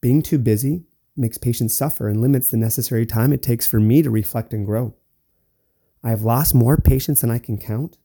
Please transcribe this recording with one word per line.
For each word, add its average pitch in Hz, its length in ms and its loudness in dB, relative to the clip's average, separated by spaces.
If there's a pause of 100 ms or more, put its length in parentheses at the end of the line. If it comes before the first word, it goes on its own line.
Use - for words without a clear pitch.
being 127 200 2
too 156 160 -2
busy 127 460 0 (340)
makes 120 200 -2
patients 120 400 -2
suffer 135 300 -4
and 107 140 0
limits 127 280 2
the 123 80 -2
necessary 113 480 -2
time 113 260 0
it 139 100 0
takes 117 240 -2
for 113 140 0
me 113 220 6
to 147 80 2
reflect 110 440 -4
and 107 120 -4
grow. 107 300 -4 (1080)
I 117 60 -4
have 110 140 -2
lost 123 300 2
more 120 240 6
patients 131 440 2
than 117 100 0
I 117 80 -2
can 113 180 -6
count 117 480 -8